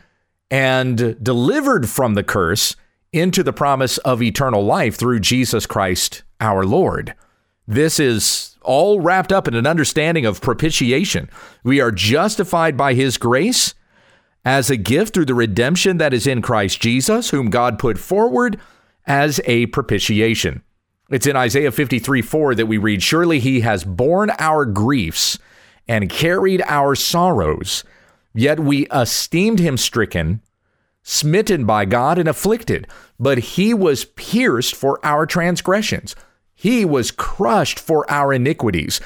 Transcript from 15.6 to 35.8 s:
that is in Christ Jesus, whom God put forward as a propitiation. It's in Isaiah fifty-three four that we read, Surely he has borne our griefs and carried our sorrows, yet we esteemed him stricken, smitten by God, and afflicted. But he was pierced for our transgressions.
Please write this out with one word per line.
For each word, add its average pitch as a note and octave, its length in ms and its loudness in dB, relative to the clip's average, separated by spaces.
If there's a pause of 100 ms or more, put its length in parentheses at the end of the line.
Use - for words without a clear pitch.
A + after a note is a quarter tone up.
that D3+ 160 2
is A#2+ 140 0
in B2+ 140 0
Christ G#2 400 0
Jesus, C3+ 500 0
whom C3 180 0
God A#2+ 300 0
put A#2 180 0
forward A#3+ 640 0 (460)
as C#3+ 400 0
a A#2+ 220 2
propitiation. G#2+ 920 0 (480)
It's C3+ 180 0
in C#3+ 80 0
Isaiah C3 360 2
fifty-three C3 500 0
four D3 340 0
that A2+ 100 0
we A2 120 0
read, G#2 240 0
Surely E3 380 2
he B2+ 220 0
has G#2+ 220 0
borne C#3+ 560 0
our D#3 260 0
griefs G#2 760 -2 (480)
and G#2 220 -2
carried F#3 540 0
our C#3 320 2
sorrows, A#2+ 920 -2 (480)
yet C#3+ 260 2
we C#3+ 280 0
esteemed F3+ 720 0
him D#3 180 2
stricken, F#2 640 -2 (600)
smitten E3 640 0
by G#2 200 2
God, B2 320 2
and E3 100 0
afflicted. D#3 600 -2 (300)
But C3 200 2
he F#3+ 360 0
was F3 300 2
pierced F3+ 720 -2
for C3+ 300 -2
our D3+ 200 2
transgressions. F3+ 880 -2 (400)